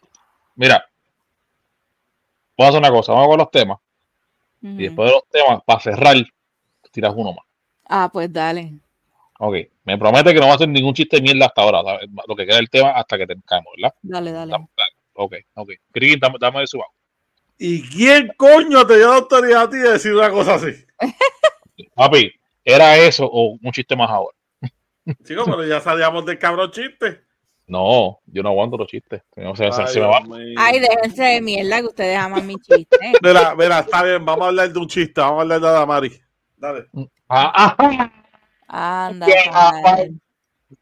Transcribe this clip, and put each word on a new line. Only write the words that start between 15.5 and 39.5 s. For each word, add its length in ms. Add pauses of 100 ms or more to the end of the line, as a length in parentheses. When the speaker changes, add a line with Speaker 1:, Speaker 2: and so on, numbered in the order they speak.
Speaker 1:
ok. 160 (200)
Criquín, 280
dame, 200
dame 220
de 60
su 140
agua. 120 (640)
Speaker 3:
¿Y 320
quién 480
coño 500
te 100
dio 120
la 80
autoridad 460
a 60
ti 80
de 140
decir 220
una 160
cosa 260
así? 300 (140)
Speaker 2:
<laughs> 960
Speaker 1:
Papi, 360 (320)
¿era 340
eso 280
o 360
un 100
chiste 240
más 140
ahora? 260 (920)
Speaker 3:
Chico, 200
pero 200
ya 160
salíamos 440
del 140
cabrón 320
chiste. 500 (460)
Speaker 1:
No, 600
yo 160
no 60
aguanto 280
los 100
chistes. 360 (140)
O 180
sea, 160
se, 100
Speaker 3:
Ay, 60
Speaker 1:
se 120
me 80
va. 120
Speaker 3:
Dios 180
mío. 200
Speaker 2:
Ay, 220
déjense 440
de 180
mierda 380
que 80
ustedes 300
aman 280
mi 120
chiste. 420
Speaker 3:
<laughs> 240
Mira, 320
mira, 240
está 240
bien, 200
vamos 220
a 40
hablar 220
de 80
un 80
chiste, 340
vamos 180
a 20
hablar 200
de 60
Adamari. 540 (360)
Dale. 280 (420)
Speaker 1:
Ah, 280
ah, 560 (580)
ah. 380
Speaker 2:
Anda, 180
Speaker 1:
Que 80 (180)